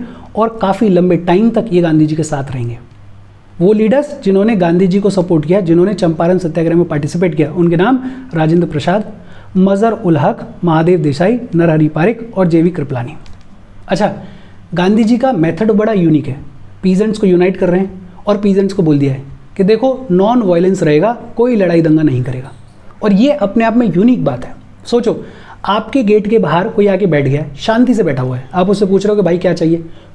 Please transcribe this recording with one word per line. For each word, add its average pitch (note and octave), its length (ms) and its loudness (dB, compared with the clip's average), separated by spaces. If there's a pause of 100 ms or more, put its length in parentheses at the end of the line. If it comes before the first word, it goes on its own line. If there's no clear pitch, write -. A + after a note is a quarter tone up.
(360)
और A3+ 260 -2
काफ़ी F#3+ 260 0
लंबे F3+ 280 2
time F3+ 340 2
तक A#3 220 -2
ये F3 100 2
गांधी D#3 240 2
जी D3+ 100 -2
के D#3+ 60 -2
साथ C#3 300 -6
रहेंगे। A#2+ 260 -6 (840)
वो F#3 120 4
leaders A3 520 0
जिन्होंने G3 320 2
गांधी F3 300 2
जी G3 140 2
को G3+ 100 2
support F3 340 0
किया, F3+ 160 2
जिन्होंने F3 340 2
चंपारण F3 440 0
सत्याग्रह E3 380 -2
में F3 80 4
participate D#3+ 500 -2
किया, D3 180 0
उनके E3+ 240 2
नाम B3 240 2 (340)
राजेंद्र E3 320 2
प्रसाद, E3 460 -4 (440)
मजहर G3 360 2
उल F#3 240 0
हक, E3+ 380 -2 (100)
महादेव E3 360 2
देसाई, E3 400 0 (140)
नरहरि D#3 340 2
पारिक G3 480 -2
और F#3+ 100 0
जेवी E3 240 2
कृपलानी। C3 440 -8 (760)
अच्छा, G3+ 260 -2 (600)
गांधी G3+ 300 2
जी A3+ 140 2
का C4 140 0
method E3+ 380 0
बड़ा G#3+ 220 2
यूनिक D#3+ 340 2
है। - 100 -8 (460)
Peasants G3+ 360 0
को G3+ 80 0
unite F3+ 300 2
कर F3+ 140 0
रहे F3+ 100 2
हैं - 280 -8 (180)
और G#3 120 0
peasants G3 360 0
को G3+ 80 0
बोल D3+ 160 2
दिया C#3 140 0
है - 100 -8 (340)
कि G3 80 0
देखो B3 460 0
नॉन G#3+ 320 2
वायलेंस F#3 400 2
रहेगा, E3+ 360 2 (180)
कोई A#3+ 200 2
लड़ाई E3+ 260 2
दंगा D#3 200 2
नहीं B2+ 220 0
करेगा। B2+ 280 -10 (500)
और G#3 100 2
ये A#3+ 200 4
अपने A3+ 320 0
आप A3+ 120 2
में A#3 200 0
यूनिक G3+ 280 2
बात C3+ 200 -4
है। - 100 -14 (300)
सोचो, A#3 400 -2 (400)
आपके A3 380 -2
gate G#3 260 2
के A3+ 100 2
बाहर F3 300 0
कोई G#3 180 0
आके F#3+ 200 2
बैठ D3 220 2
गया C#3+ 140 0
है, - 120 -12
शांति A#3+ 400 0
से G#3 80 0
बैठा C3+ 200 -2
हुआ B2+ 140 -4
है, B2+ 180 -12
आप F3+ 160 0
उससे G3+ 160 0
पूछ F#3+ 200 2
रहे G#3 100 2
हो G#3 60 2
कि - 20 2
भाई F3 140 2
क्या F3 160 0
चाहिए, E3 300 0 (300)